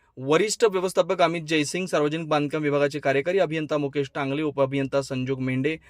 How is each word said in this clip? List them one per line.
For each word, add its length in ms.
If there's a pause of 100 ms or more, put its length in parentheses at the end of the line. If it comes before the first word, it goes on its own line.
(160)
वरिष्ठ 480
व्यवस्थापक 580
अमित 200
जयसिंग, 440
सार्वजनिक 420
बांधकाम 340
विभागाचे 360
कार्यकारी 400
अभियंता 400
मुकेश 360
टांगले, 280
उपअभियंता 600
संजोग 380
मेंढे, 360 (140)